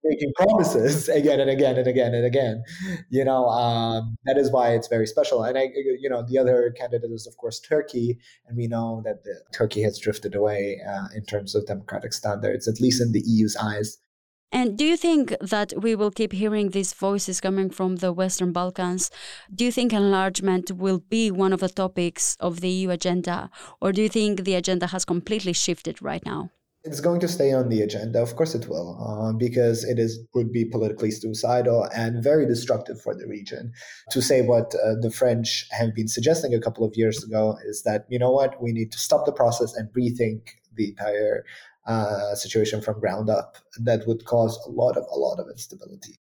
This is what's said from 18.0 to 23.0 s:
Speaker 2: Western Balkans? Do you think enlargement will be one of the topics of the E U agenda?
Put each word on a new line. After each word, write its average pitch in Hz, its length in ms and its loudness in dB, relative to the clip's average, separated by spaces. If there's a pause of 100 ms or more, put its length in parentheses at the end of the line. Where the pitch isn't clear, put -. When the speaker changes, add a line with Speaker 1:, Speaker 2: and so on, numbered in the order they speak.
Speaker 2:
Western 185 400 0
Balkans? 180 600 -2 (420)
Do 190 120 -2
you 247 60 2
think 247 220 2
enlargement 190 800 2
will 185 280 0 (100)
be 220 200 2
one 190 240 2
of 190 60 0
the 185 100 0
topics 185 680 -2
of 170 220 -4
the 185 80 -2
E 185 140 0
U 185 60 0
agenda? 175 640 -2 (300)